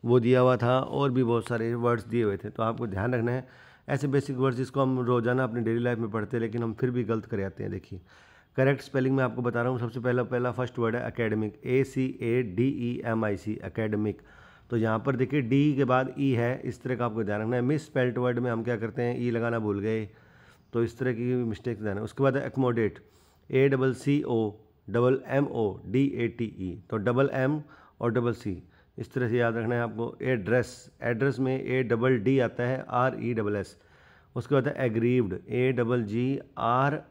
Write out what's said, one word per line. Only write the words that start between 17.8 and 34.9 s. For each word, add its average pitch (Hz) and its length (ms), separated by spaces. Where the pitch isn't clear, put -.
स्पेल्ड 127 340
वर्ड 123 200
में 123 120
हम 113 140
क्या 120 120
करते 110 260
हैं, 120 160
ई 120 120
लगाना 117 280
भूल 104 220
गए, 110 280
तो 117 100
इस 117 160
तरह 127 140
की 120 220
मिस्टेक 113 480
ध्यान 101 140
है। 107 60
उसके 113 200
बाद 135 140
है 123 140
accommodate, 117 500
ए 135 180
डबल 131 260
सी 143 280
ओ 113 300
डबल 123 360
एम 135 200
ओ 107 400
डी 127 200
ए 117 120
टी - 160
ई, 95 460
तो 110 60
डबल 123 360
एम 143 300
और 117 120
डबल 117 200
सी, 92 300
इस 120 140
तरह 123 160
से 117 80
याद 117 200
रखना 117 180
है 120 60
आपको। 113 420
एड्रेस, 120 680
एड्रेस 120 360
में 131 260
ए 131 180
डबल 120 360
डी 131 200
आता 120 240
है, 131 260
आर 123 320
ई 117 140
डबल 104 220
एस। 98 200
उसके 131 180
बाद 135 140
है 147 60
एग्रीव्ड, 113 520